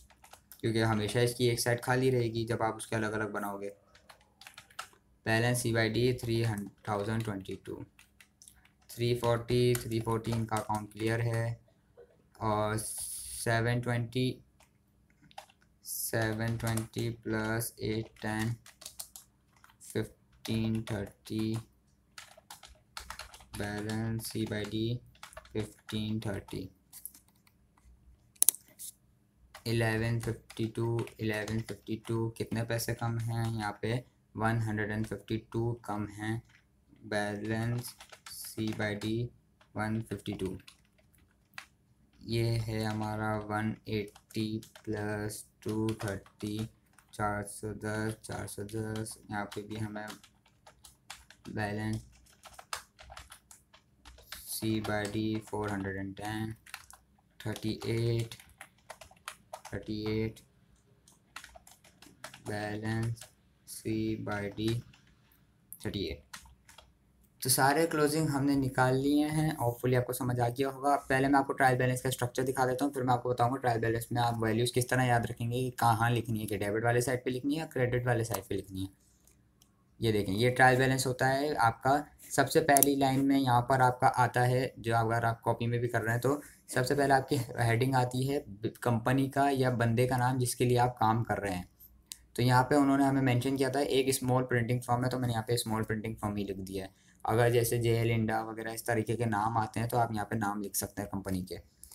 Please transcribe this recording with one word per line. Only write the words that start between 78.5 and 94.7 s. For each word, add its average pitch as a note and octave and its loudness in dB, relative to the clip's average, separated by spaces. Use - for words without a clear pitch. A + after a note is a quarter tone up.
लिखनी F#2+ -6
है। G2 -6
ये A2+ 2
देखें, G2 0
ये A#2 4
trial B2+ 8
balance C3 2
होता C3 0
है C#3+ 0
आपका। C3+ 2
सबसे C#3+ 4
पहली C#3 8
line C3+ 6
में C#3 6
यहाँ B2 6
पर C3 4
आपका B2+ 6
आता B2 4
है, B2+ 2
जो A2+ 0
अगर A#2 2
आप A2+ -2
copy A#2 0
में A#2 0
भी A#2+ 0
कर A#2 0
रहे A2 0
हैं B2 0
तो C#3+ 2
सबसे C3 0
पहले C#3 4
आपकी C3 4
heading A#2+ 4
आती B2+ 2
है C#3+ 0
ब-, G#2 -8
company B2+ 2
का C#3 2
या C3 4
बंदे A#2 4
का B2+ 0
नाम B2+ 2
जिसके B2 0
लिए B2 4
आप - 2
काम A2+ 4
कर G#2 0
रहे F#2+ -2
हैं। F2+ -6
तो A#2+ 2
यहाँ B2+ 8
पे C#3+ 4
उन्होंने C#3 6
हमें C#3 4
mention B2+ 2
किया C3+ 4
था C3+ 2
एक C3 2
small B2+ 2
printing B2 2